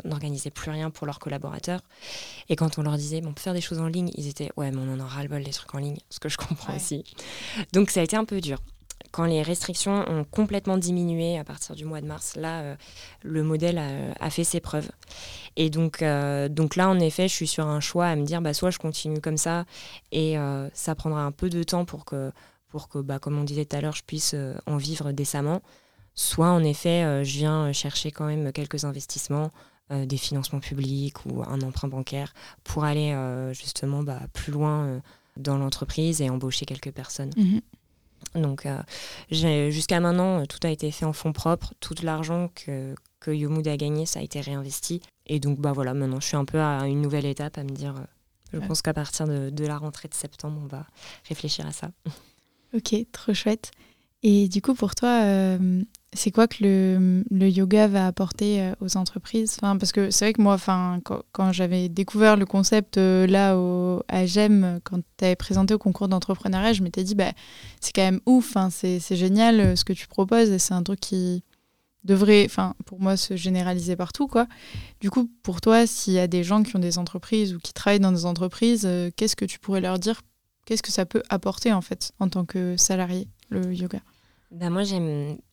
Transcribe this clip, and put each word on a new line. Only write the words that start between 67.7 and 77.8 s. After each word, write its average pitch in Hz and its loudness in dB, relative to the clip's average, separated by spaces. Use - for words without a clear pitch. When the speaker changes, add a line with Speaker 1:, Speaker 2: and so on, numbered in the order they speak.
Speaker 2:
c'est - -6
quand 190 4
même 185 4
ouf, 254 6
hein, 190 4
c'est, 180 0
c'est 185 -2
génial, 214 6
euh, 190 6
ce 175 0
que 196 0
tu - -8
proposes, 220 4
et 185 4
c'est - 0
un 175 0
truc 196 -4
qui 180 -2
devrait, 202 8
enfin, 190 0
pour 185 -12
moi, 190 4
se 190 -2
généraliser 180 0
partout, 185 -2
quoi. » 240 2
Du 196 0
coup, 240 2
pour 175 -4
toi, 226 8
s'il - -2
y 185 6
a 180 4
des 175 2
gens 208 4
qui 208 -2
ont 185 2
des 175 0
entreprises 190 -2
ou 170 -8
qui - -12
travaillent 202 4